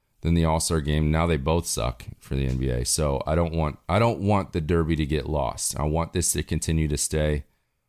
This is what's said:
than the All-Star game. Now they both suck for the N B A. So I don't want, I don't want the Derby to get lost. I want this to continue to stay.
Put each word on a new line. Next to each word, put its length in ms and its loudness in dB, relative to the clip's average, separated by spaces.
than 120 2
the 120 4
All-Star 360 2
game. 300 2
Now 160 2
they 100 2
both 300 0
suck 380 -4
for 160 -8
the 120 0
N 100 -2
B 120 -2
A. 160 -2
So 420 0
I 80 0
don't 180 0
want, 340 -2
I 120 2
don't 220 2
want 320 0
the 80 0
Derby 340 2
to 100 0
get 240 -2
lost. 500 -4
I 40 0
want 300 0
this 200 0
to 100 -2
continue 440 0
to 100 0
stay. 460 0